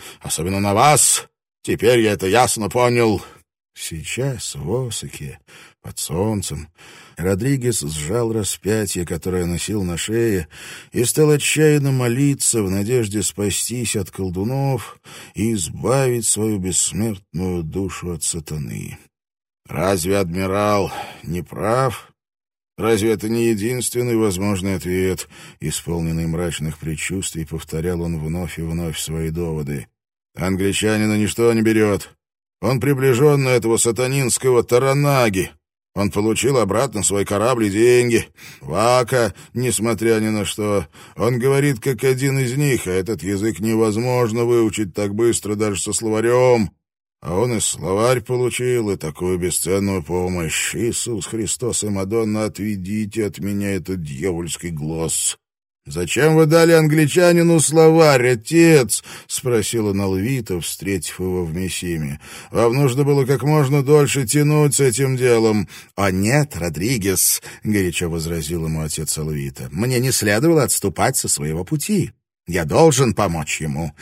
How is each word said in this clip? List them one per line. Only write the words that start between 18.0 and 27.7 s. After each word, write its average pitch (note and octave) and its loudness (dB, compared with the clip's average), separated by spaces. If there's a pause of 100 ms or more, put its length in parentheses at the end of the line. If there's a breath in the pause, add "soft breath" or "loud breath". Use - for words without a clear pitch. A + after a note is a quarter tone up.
от D#2+ -8
сатаны. C2 -8 (680)
"Разве F#2+ 0
адмирал F#2+ 0 (320 loud breath)
не E2+ -6
прав? A#2 -4 (640)
Разве A2 2
это G#2 -4
не A#2 0
единственный A#2+ -2
возможный G2 0
ответ?" F2+ -2 (320 loud breath)
Исполненный E2 -4
мрачных E2 -4
предчувствий, D#2+ -8
повторял E2+ -6